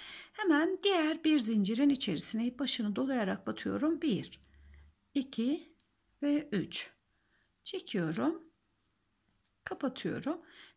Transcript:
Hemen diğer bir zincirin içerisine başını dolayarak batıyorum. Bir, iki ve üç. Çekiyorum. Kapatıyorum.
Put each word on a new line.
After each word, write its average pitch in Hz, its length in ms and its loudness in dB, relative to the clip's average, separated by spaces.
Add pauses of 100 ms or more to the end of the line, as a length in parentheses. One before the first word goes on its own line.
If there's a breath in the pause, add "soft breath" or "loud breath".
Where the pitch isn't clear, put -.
(340 loud breath)
Hemen 370 500 2
diğer 330 400 2
bir 302 160 4
zincirin 220 500 4
içerisine 226 720 0
başını 214 360 -2
dolayarak 233 520 0
batıyorum. 214 540 -2
Bir, 202 400 -2 (720 soft breath)
iki 262 640 -2 (460)
ve 294 300 2
üç. - 380 -2 (760)
Çekiyorum. 226 800 -2 (1200)
Kapatıyorum. 277 800 -4 (340 loud breath)